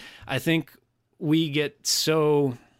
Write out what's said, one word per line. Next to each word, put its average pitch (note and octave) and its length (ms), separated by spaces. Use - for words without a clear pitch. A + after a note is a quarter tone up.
I C3 140
think E3 320
we D#3+ 300
get D3 360
so, D3+ 680